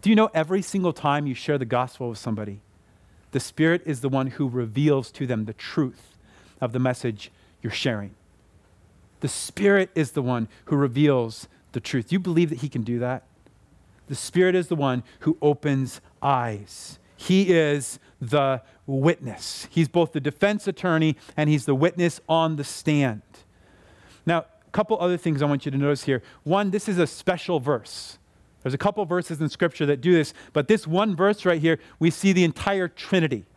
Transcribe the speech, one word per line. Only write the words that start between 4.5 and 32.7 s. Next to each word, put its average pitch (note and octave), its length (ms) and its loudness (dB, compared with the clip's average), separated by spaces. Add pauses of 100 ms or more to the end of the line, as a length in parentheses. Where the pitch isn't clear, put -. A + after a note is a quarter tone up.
to C#3 160 -8
them A2+ 180 -2
the A2 80 -12
truth - 640 -6 (440)
of B2 100 -2
the B2 80 -2
message B2 520 -2 (300)
you're A2+ 100 -6
sharing? G#2 440 -4 (1040)
The C#3+ 60 -4
Spirit G3 680 2
is D#3 160 0
the D3 100 -2
one A#2+ 260 -2 (180)
who D#3 100 0
reveals C3 720 2 (240)
the C3 80 -4
truth. A#2+ 300 -4
Do E3+ 60 0
you G3 40 2
believe F3 300 2
that D3+ 100 -6
he C3+ 100 -6
can B2 140 -6
do A#2+ 160 -4
that? B2 240 -6 (840)
The C#3 80 -8
Spirit F#3 380 2
is F3+ 140 0
the F3 80 -2
one C3 260 0 (200)
who D#3+ 200 0
opens C#3 580 0 (220)
eyes. A#2+ 800 -4 (160)
He F#3 360 2
is D3 460 2 (240)
the C3+ 400 0 (240)
witness. C3+ 840 -4
He's D#3+ 160 2
both E3 260 0
the D#3 60 -4
defense G3+ 480 -2
attorney D#3+ 500 0 (180)
and D3+ 140 2
he's D3+ 160 2
the C#3 100 2
witness E3 540 0
on D#3+ 260 2
the C#3+ 80 -6
stand. C3+ 600 -2 (1040)
Now, E3 200 0 (200)
a - 60 -20
couple G#3+ 280 0
other F3+ 180 0
things D#3 240 0
I D3+ 40 2
want C#3+ 200 0
you D3 60 -6
to C3+ 60 -2
notice C#3+ 260 0
here. C3 180 0 (220)
One, G3 260 0
this G3 180 -4
is F#3 120 -2
a E3 80 2
special F3 520 -2
verse. - 600 -6 (420)
There's C3 140 -4
a - 20 -4
couple G#3 280 -2
verses E3+ 360 -4
in D3+ 80 0
Scripture E3+ 380 -2
that C#3+ 120 2
do E3+ 140 4
this, D#3+ 200 2 (200)
but D3 140 0
this F#3+ 180 2
one F#3 300 0
verse G3+ 280 2
right E3+ 160 2
here, D#3+ 200 2 (200)
we E3 120 4
see G3 220 2
the F3+ 100 6
entire F#3 440 0